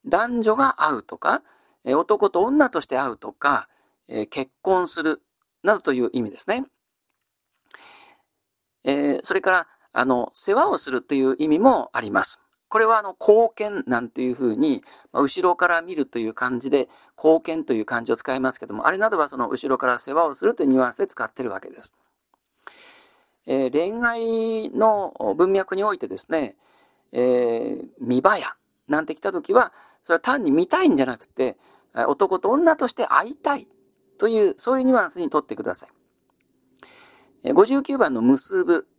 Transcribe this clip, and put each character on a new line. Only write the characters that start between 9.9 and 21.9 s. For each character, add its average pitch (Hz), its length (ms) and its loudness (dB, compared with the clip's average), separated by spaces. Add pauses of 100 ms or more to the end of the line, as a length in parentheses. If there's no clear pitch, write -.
あ 127 120 -2
の、 123 300 0
世 - 200 -2
話 320 140 2
を - 100 -2
す - 120 -8
る 123 120 -2
と - 120 -4
い 135 120 2
う 135 120 0
意 156 100 -2
味 151 100 4
も 233 340 4
あ 120 80 -2
り 107 100 -8
ま - 140 0
す。 - 140 -14 (300)
こ 220 100 0
れ 220 80 4
は、 226 120 4
あ 214 40 -2
の、 190 120 -10
後 220 360 4
見 208 360 -8
な 120 140 0
ん 123 80 -10
て - 140 -8
い 127 80 -2
う 120 40 -4
ふ 127 120 -4
う 110 100 0
に、 135 260 0 (300)
ま - 80 -2
あ、 - 20 4
後 143 200 -2
ろ 180 140 2
か 175 120 2
ら 165 140 0
見 180 120 -12
る 143 120 -2
と - 120 -8
い 113 80 -4
う 110 80 -6
感 127 240 -4
じ 131 120 -8
で、 135 180 2 (280)
後 160 240 4
見 160 240 -6
と 127 100 0
い 107 60 0
う 107 40 -4
漢 117 180 -4
字 120 100 -2
を 113 40 2
使 - 180 -6
い 135 60 -4
ま 131 120 0
す - 80 -18
け - 60 -12
ど 104 80 -12
も、 110 120 -2
あ 151 40 6
れ 190 80 -6
な 220 120 2
ど 196 80 0
は 147 100 0
そ 139 80 -14
の 120 120 -2
後 135 200 -4
ろ 131 100 2
か 135 80 -2
ら 123 120 0
世 139 140 -10
話 165 140 2
を 143 80 -4
す - 100 -8
る 466 100 2
と 180 80 -2
い 143 40 2
う - 20 4
ニ 131 100 4
ュ 131 40 4
ア 123 60 2
ン 120 60 -6
ス - 20 -16
で 196 100 -2
使 - 160 -10
っ 110 80 -6
て - 120 -10
る 117 80 -4
わ 95 100 -8
け - 100 -20
で - 120 -20
す。 - 100 -20 (1500)